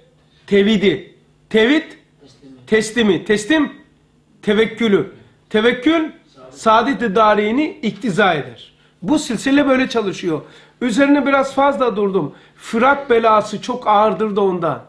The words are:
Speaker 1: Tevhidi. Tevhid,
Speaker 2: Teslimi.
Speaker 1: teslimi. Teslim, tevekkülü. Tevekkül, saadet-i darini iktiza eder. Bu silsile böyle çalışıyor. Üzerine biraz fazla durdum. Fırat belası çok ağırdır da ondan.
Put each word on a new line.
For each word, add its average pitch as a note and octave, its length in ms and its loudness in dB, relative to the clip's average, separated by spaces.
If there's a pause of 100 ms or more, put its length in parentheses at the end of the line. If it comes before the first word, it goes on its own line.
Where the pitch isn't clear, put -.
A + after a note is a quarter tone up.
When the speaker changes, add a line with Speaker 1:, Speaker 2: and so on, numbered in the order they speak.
(460)
Speaker 1:
Tevhidi. G3 720 0 (340)
Tevhid, B3 420 0 (280)
Speaker 2:
Teslimi. - 460 -20
Speaker 1:
teslimi. G#3+ 580 0
Teslim, C4+ 480 0 (680)
tevekkülü. G#3+ 680 0 (380)
Tevekkül, B3 600 0 (380)
saadet-i A3+ 640 0
darini G#3+ 680 0
iktiza G3 520 -2
eder. B2+ 380 -10 (300)
Bu B3+ 160 0
silsile C4+ 500 0
böyle C4 200 2
çalışıyor. F#3 540 -4 (380)
Üzerine C4+ 460 2
biraz C4+ 280 0
fazla C4+ 420 0
durdum. F#3+ 380 -2 (220)
Fırat C4+ 540 -2
belası A3 520 2
çok B3 240 -8
ağırdır G#3 500 0
da G#3+ 40 -2
ondan. E3+ 480 -2